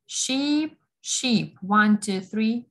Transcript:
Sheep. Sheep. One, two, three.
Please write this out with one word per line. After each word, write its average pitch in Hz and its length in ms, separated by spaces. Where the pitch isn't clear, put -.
Sheep. 294 680
Sheep. - 600
One, 208 360
two, 190 360
three. 220 360